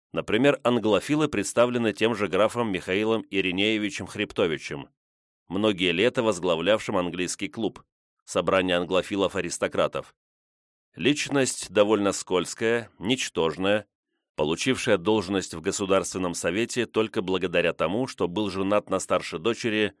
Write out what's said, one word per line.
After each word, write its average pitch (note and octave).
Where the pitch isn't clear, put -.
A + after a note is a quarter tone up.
Например, A2+
англофилы A#2+
представлены A#2
тем A2
же G2
графом G#2+
Михаилом G#2
Иринеевичем G2
Хребтовичем, D#2+
многие F#2
лета A#2
возглавлявшим F#2
английский F2+
клуб, -
собрание F#2
англофилов-аристократов. F2+
Личность C3+
довольно G2+
скользкая, A2+
ничтожная, F#2+
получившая F#2
должность F#2+
в E2
Государственном F#2
Совете A2
только A2
благодаря F2
тому, G2
что F#2
был G2
женат G2
на F#2+
старшей F2
дочери G#2+